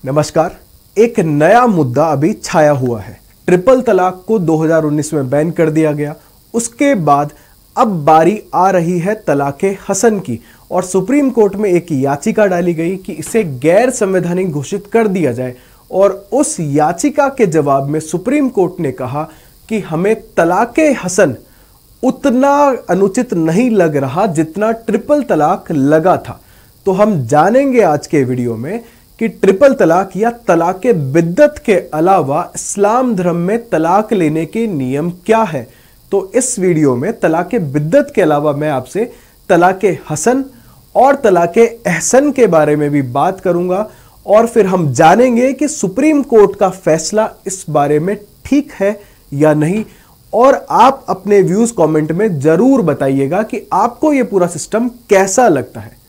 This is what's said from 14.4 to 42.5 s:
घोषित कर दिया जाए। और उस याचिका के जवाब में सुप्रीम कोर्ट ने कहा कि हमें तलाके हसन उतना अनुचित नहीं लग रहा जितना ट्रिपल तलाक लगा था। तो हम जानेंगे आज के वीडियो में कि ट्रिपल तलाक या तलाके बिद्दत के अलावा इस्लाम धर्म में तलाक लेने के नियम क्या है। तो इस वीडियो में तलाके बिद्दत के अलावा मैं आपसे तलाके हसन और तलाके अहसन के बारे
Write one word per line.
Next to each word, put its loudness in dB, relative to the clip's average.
घोषित -6
कर 2
दिया -2
जाए। -8
और 0
उस -2
याचिका 0
के 0
जवाब 0
में -4
सुप्रीम -2
कोर्ट -2
ने -4
कहा -8
कि -4
हमें -2
तलाके 2
हसन 0
उतना 0
अनुचित 0
नहीं 0
लग 2
रहा -2
जितना -2
ट्रिपल -2
तलाक -2
लगा 2
था। -14
तो 0
हम 0
जानेंगे 2
आज 0
के 0
वीडियो -4
में -10
कि -2
ट्रिपल 2
तलाक 2
या 0
तलाके 0
बिद्दत 2
के 2
अलावा 0
इस्लाम -2
धर्म -2
में -4
तलाक 0
लेने 0
के -4
नियम -4
क्या 2
है। -6
तो -4
इस -2
वीडियो 2
में -6
तलाके -2
बिद्दत 0
के 2
अलावा 0
मैं -4
आपसे -6
तलाके 2
हसन -2
और 4
तलाके 2
अहसन 0
के 2
बारे 2